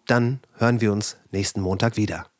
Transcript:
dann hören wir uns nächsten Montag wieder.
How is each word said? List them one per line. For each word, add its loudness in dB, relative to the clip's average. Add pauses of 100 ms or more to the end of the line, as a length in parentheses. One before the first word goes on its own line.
dann 2 (180)
hören 2
wir 2
uns -4 (140)
nächsten -4
Montag 0
wieder. -4 (120)